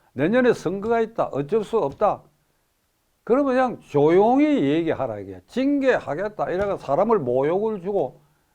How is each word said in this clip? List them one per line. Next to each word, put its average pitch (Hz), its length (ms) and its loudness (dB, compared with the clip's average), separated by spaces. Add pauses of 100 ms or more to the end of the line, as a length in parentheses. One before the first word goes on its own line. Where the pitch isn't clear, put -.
(140)
내년에 220 380 2
선거가 202 480 -2
있다. 220 260 -2
어쩔 147 360 -2
수 220 160 -4
없다. 160 440 -2 (1040)
그러면 277 200 2
그냥 254 340 0
조용히 208 800 4
얘기하라 135 560 -2
이게. 95 300 -14
"징계하겠다." 214 1040 -2
이래가 190 260 -2
사람을 196 420 0
모욕을 165 640 -2
주고 180 380 -4 (340)